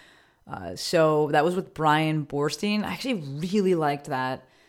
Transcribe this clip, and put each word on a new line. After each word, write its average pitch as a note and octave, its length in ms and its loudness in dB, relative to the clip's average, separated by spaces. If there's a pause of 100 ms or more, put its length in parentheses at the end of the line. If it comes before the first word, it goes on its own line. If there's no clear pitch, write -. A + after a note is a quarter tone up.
(480)
Uh, - 280 -10
so D#3 560 2
that D3 120 4
was F3+ 120 2
with - 180 -6
Brian D#3 520 2
Borstein. D3+ 580 -2
I - 100 -6
actually A#3+ 220 -4
really F3 600 0
liked D3 300 -2
that C3 420 -6 (220)